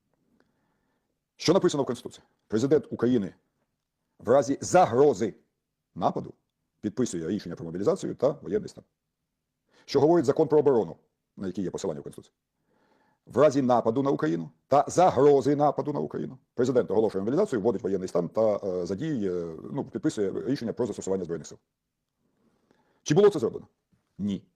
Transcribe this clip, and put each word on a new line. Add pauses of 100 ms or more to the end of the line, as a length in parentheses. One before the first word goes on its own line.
(1400)
Що
написано
в
Конституції? (240)
Президент
України (880)
в
разі
загрози (640)
нападу (480)
підписує
рішення
про
мобілізацію
та
воєнний
стан. (1040)
Що
говорить
Закон
про
оборону, (420)
на
який
є
посилання
в
Конституції? (1000)
В
разі
нападу
на
Україну (180)
та
загрози
нападу
на
Україну (160)
президент
оголошує
мобілізацію,
вводить
воєнний
стан
та,
е,
задіює, (160)
ну,
підписує (120)
рішення
про
застосування
Збройних
сил. (1500)
Чи
було
це
зроблено? (500)
Ні. (120)